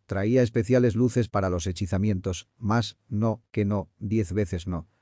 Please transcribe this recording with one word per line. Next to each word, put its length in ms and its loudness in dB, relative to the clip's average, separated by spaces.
traía 380 0
especiales 520 2
luces 340 2
para 200 0
los 180 -2
hechizamientos, 800 -2
más, 400 -2
no, 420 -2
que 140 0
no, 240 0
diez 340 -2
veces 360 -2
no. 180 -6